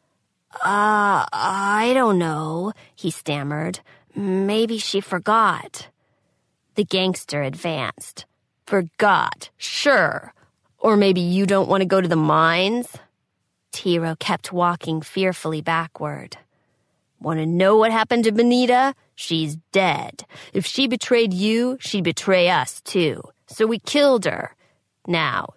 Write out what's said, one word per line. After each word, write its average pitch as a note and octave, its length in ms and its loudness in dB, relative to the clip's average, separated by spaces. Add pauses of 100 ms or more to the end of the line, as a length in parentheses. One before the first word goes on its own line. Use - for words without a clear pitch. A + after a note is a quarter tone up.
(560)
"Uh, G3+ 760 2
I G3+ 640 0
don't A#3 240 2
know," E3 560 -4 (220)
he E3 160 -6
stammered. D3+ 680 -6 (340)
"Maybe G3+ 640 -2
she G3 220 -4
forgot." - 880 -2 (840)
The G#3+ 100 0
gangster F#3 600 -2
advanced. C#3 800 -8 (400)
"Forgot, - 920 0
sure. - 760 0 (480)
Or A3 140 4
maybe G3 240 4
you F3+ 260 0
don't G3 220 2
want F#3+ 140 2
to F#3 120 -2
go F#3+ 60 4
to F3+ 80 0
the E3 80 0
mines?" E3 720 2 (880)
Tiro E3 420 -2
kept - 380 -6
walking F3 480 -2
fearfully D#3+ 600 -4
backward. D#3+ 760 -6 (800)
"Want D#3+ 200 -4
to D#3 60 -2
know F3+ 300 4
what A3 160 6
happened A3+ 320 2
to A3 80 2
Benita? B3 640 4 (180)
She's D#3+ 440 -4 (160)
dead. F#3 520 0 (280)
If F#3+ 120 -2
she C4+ 220 -2
betrayed A#3 460 0
you, A3+ 480 0
she'd F#3+ 240 -4
betray F3+ 440 2
us D#3 320 -2
too. D#3 400 -2 (260)
So A3 200 -2
we A3+ 120 -2
killed C#4 440 2
her. - 320 -4 (500)
Now, D3+ 520 -2